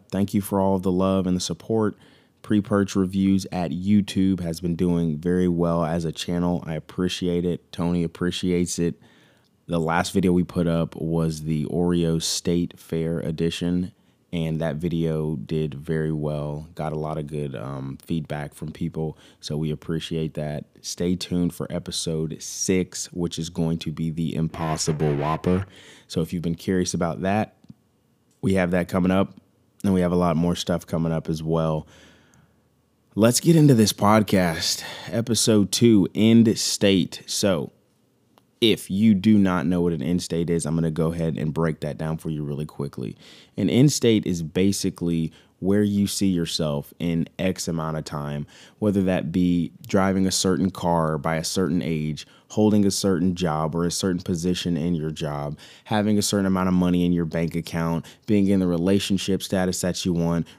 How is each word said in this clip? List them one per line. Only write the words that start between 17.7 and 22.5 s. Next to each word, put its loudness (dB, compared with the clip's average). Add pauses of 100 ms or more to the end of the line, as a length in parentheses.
feedback -6
from -12
people, -6 (240)
so -8
we -2
appreciate -6
that. -8 (160)
Stay -4
tuned -2
for -8
episode -6
six, -4